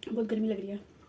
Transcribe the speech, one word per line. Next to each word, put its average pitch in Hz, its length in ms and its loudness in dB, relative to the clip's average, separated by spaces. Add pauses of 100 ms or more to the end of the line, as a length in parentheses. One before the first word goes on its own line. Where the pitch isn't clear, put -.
(120)
बहुत 226 140 2
गर्मी 220 220 2
लग 202 120 0
रही 196 80 -4
है। 202 120 -4 (280)